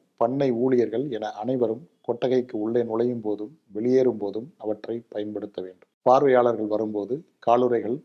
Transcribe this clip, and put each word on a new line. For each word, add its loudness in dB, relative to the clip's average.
பண்ணை 2
ஊழியர்கள் 0
என -6
அனைவரும் -2
கொட்டகைக்கு -2
உள்ளே 0
நுழையும் -2
போதும் -6
வெளியேறும் 2
போதும் -8
அவற்றை -6
பயன்படுத்த -8
வேண்டும். -18
பார்வையாளர்கள் 4
வரும்போது -4
காலுறைகள், 2